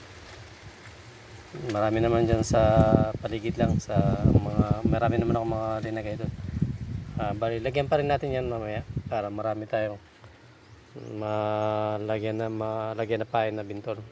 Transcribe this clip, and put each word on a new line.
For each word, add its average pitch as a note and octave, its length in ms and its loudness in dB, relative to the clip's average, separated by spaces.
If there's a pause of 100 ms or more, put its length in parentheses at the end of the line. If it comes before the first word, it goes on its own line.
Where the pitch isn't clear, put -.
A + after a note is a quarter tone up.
(1700)
marami G#2+ 320 2
naman A#2 240 4
dyan A2+ 160 4
sa A2+ 180 4 (600)
paligid A2+ 400 -2
lang. - 160 4
Sa - 160 -2 (320)
mga, G#2 640 4
marami A2 320 2
naman A#2 160 2
ako A2+ 100 -2
mga A2 220 -2 (160)
linagay G#2+ 320 -6
doon. A2 160 -6 (880)
Ah, G2+ 160 -2
bali, A2+ 240 -2
lagyan C3+ 240 0
pa D3 160 2
rin C#3+ 80 0
natin C#3 240 0
yan B2+ 160 -2
mamaya A2 320 -4 (240)
para G#2 240 -2
marami G#2+ 400 -4
tayong G#2+ 320 -2 (1200)
malagyan G#2+ 1200 -2
na, A2+ 80 -2
malagyan A2 720 -4
na A2 80 -6
pain A2 240 0
na G#2+ 80 -6
bintol. G#2 400 -8 (100)